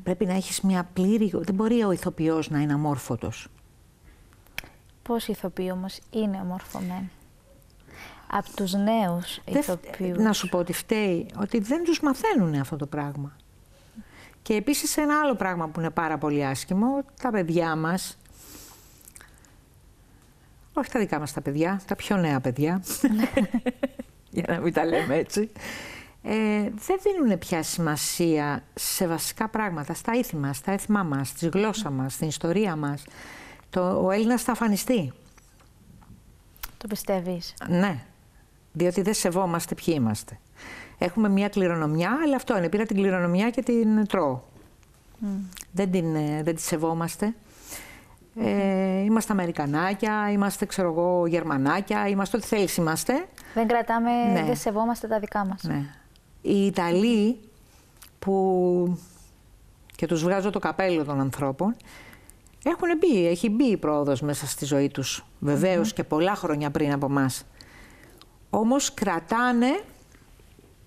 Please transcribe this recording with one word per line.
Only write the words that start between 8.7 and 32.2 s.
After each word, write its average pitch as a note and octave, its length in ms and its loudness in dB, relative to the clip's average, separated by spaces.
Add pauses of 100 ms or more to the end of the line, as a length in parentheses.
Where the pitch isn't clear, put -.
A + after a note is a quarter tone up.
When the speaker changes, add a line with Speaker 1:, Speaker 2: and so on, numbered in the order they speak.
Speaker 2:
νέους G3+ 720 0
Speaker 1:
Δεν - 180 0
φ-, - 60 -4
Speaker 2:
ηθοποιούς. F3+ 500 -4
Speaker 1:
να A3 140 4
σου F#3 160 -2
πω F3+ 100 0
ότι F3 140 -2
φταίει, G3 540 0 (140)
ότι G3+ 200 0
δεν C#4 240 0
τους E4+ 160 2
μαθαίνουνε B3+ 600 2
αυτό C#3 160 -4
το C#3+ 100 -6
πράγμα. C#3+ 500 -6 (1040)
Και - 120 0
επίσης C#4+ 420 0
ένα D4+ 240 2
άλλο C#4+ 140 2
πράγμα F3+ 340 -2
που D#3 120 -8
είναι E3 100 -2
πάρα D#3 280 0
πολύ D3 280 0
άσχημο, G#3 560 0 (200)
τα B3+ 80 0
παιδιά E3 460 0
μας... D#3+ 420 -2 (2500)
Όχι C#4+ 160 -2
τα - 80 2
δικά F3 200 0
μας D3 140 -6
τα - 80 -6
παιδιά, D#3+ 460 0
τα - 100 -2
πιο - 200 0
νέα D3+ 240 2
παιδιά, D3 420 0 (760)
<laughs> - 720 -6
για E3+ 180 -2
να E3+ 120 0
μην D#3+ 120 0
τα D#3 120 2
λέμε D#3+ 320 0
έτσι, G3+ 340 0 (720)
ε, G#3+ 380 0
δεν G#3 420 -2
δίνουνε D#4+ 340 4
πια F3 260 -2
σημασία D3+ 1000 0 (120)
σε - 320 -2
βασικά E3 420 -2
πράγματα, E3+ 460 -4
στα - 200 -4
ήθη A#3+ 220 0
μας, C#3 200 -2
στα - 160 -4
έθιμά G3+ 300 0
μας, C#3 260 -2
στη - 200 -2
γλώσσα G3 420 0
μας, C3 220 -2
στην - 160 -4